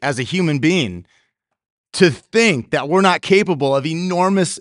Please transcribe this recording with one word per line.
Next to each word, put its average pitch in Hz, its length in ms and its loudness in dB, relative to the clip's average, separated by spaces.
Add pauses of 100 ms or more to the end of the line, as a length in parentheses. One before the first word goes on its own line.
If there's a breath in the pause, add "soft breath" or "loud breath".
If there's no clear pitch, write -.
as 139 160 -4
a 127 60 -4
human 165 340 -2
being, 123 480 -2 (840)
to 180 180 4
think 170 600 -2
that 143 180 -2
we're 180 120 2
not 185 220 2
capable 165 540 0
of 135 100 -2
enormous 180 760 -2